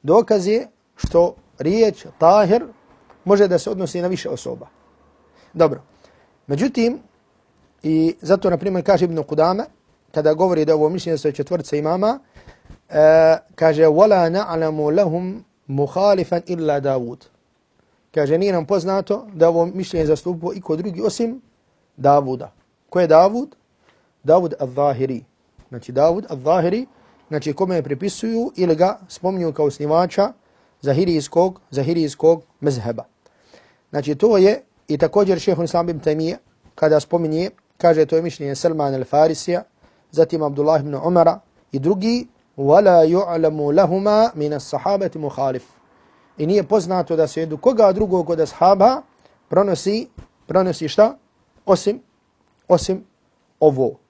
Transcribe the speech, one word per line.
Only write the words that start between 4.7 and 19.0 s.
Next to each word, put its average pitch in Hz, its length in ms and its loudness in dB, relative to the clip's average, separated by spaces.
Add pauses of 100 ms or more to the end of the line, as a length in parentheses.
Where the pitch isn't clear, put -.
Dobro. 156 300 0 (640)
Međutim, 233 520 -2 (840)
i 160 380 0
zato, 190 300 0
na 170 60 0
primjer, 185 280 -4
kaže 185 200 2
Ibn 165 140 -4
Qudama, 160 460 -2 (480)
kada 151 220 0
govori 165 300 0
da 156 100 2
ovo 151 140 2
mišljenje 170 300 -4
sa 147 140 -4
četvrtce 151 460 -6
imama, 185 400 -2 (720)
e, 160 480 6 (180)
kaže: 160 280 2
„Wala 175 480 4
na'lamu 160 680 -4
lahum 185 480 -4 (220)
mukhalifan 175 800 -2
illa 156 340 -4
Davud.” 127 460 -6 (880)
Kaže: 151 240 0
„Nije 196 140 -2
nam 160 140 -4
poznato 196 680 -4